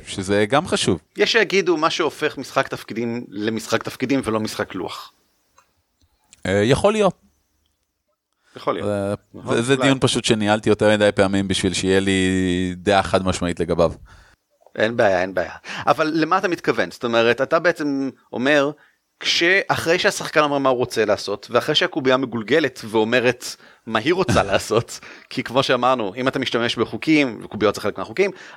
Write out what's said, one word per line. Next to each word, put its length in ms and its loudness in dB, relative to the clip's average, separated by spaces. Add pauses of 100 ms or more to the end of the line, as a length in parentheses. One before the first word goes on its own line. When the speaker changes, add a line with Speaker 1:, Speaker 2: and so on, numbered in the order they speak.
Speaker 1:
שזה 420 0
גם 180 0
חשוב. 320 0 (180)
Speaker 2:
יש 140 0
שיגידו 460 2
מה 120 0
שהופך 480 -2
משחק 300 -2
תפקידים 640 -6
למשחק 540 -4
תפקידים 400 -4
ולא 160 -2
משחק 360 -6
לוח. 380 -10 (1300)
Speaker 1:
אה, 180 2
יכול 300 4
להיות. 200 2 (1400)
Speaker 2:
יכול 180 -4
להיות. 160 -4
Speaker 1:
אה, 240 -2 (200)
Speaker 2:
נכון, 220 -4
Speaker 1:
זה, 60 2
זה 120 2
Speaker 2:
אולי. 120 2
Speaker 1:
דיון 140 2
פשוט 260 0
שניהלתי 440 2
יותר 240 4
מדי 220 4
פעמים 320 2
בשביל 260 0
שיהיה 260 2
לי 200 2 (580)
דעה 260 2
חד 220 0
משמעית 340 -2
לגביו. 320 2 (840)
Speaker 2:
אין 220 0
בעיה, 240 4
אין 120 -4
בעיה. 200 -4 (340)
אבל 260 0
למה 240 0
אתה 100 -2
מתכוון? 440 -2
זאת 120 -14
אומרת, 380 2
אתה 180 0
בעצם 500 -2 (240)
אומר, 380 2 (480)
כש-, 240 -2 (240)
אחרי 320 0
שהשחקן 420 0
אומר 160 0
מה 120 2
הוא 80 2
רוצה 280 0
לעשות, 460 -2
ואחרי 240 0
שהקובייה 420 2
מגולגלת 640 -2
ואומרת 640 0 (420)
מה 120 -2
היא 140 0
רוצה 320 2
Speaker 1:
<laughs> 60 -8
Speaker 2:
לעשות, 480 0 (300)
כי 140 -6
כמו 200 0
שאמרנו, 520 0
אם 120 -2
אתה 120 -2
משתמש 360 -2
בחוקים, 680 0
וקוביות 320 0
זה 60 -10
חלק 160 -4
מהחוקים, 340 -2 (260)